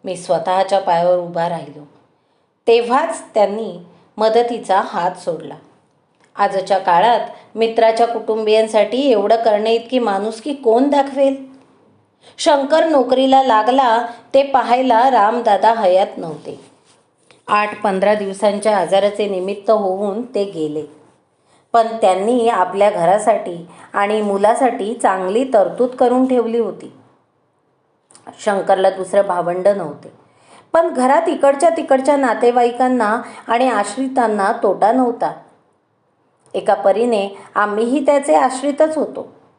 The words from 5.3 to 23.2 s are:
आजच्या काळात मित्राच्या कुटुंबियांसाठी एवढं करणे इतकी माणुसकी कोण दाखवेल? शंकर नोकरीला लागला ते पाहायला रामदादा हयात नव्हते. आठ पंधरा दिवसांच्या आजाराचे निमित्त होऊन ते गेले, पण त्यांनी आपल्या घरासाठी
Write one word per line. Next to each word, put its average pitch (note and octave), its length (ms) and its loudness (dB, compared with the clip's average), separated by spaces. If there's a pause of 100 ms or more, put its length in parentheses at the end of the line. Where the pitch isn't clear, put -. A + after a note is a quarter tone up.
आजच्या G3 400 0
काळात F#3+ 420 2 (340)
मित्राच्या A3+ 520 2
कुटुंबियांसाठी A3 1040 0
एवढं G#3+ 260 2
करणे A3 380 0
इतकी A#3 240 -2
माणुसकी A3 560 -4
कोण B3+ 360 2
दाखवेल? C#4 460 0 (1000)
शंकर D#4 480 2
नोकरीला C4 560 2
लागला A#3+ 640 2 (280)
ते C4+ 80 6
पाहायला B3+ 680 2
रामदादा A3+ 600 2
हयात G3 460 2
नव्हते. D#3+ 420 -12 (880)
आठ G#3 340 -2
पंधरा G3 320 0
दिवसांच्या G3+ 640 -2
आजाराचे G3 520 0
निमित्त G3 420 -6
होऊन G3+ 520 -2 (120)
ते G3+ 100 -2
गेले, D#3 380 -6 (920)
पण A3+ 120 4 (140)
त्यांनी A3 480 0
आपल्या G3 420 0
घरासाठी F#3 680 0 (360)